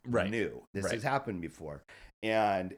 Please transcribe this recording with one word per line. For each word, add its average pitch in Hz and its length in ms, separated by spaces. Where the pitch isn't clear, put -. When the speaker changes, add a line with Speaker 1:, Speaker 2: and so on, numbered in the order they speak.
Speaker 1:
Right. 107 240
Speaker 2:
new. 110 320
This 95 100
Speaker 1:
Right. 104 100
Speaker 2:
has 110 80
happened 127 380
before. 78 420
And, 104 560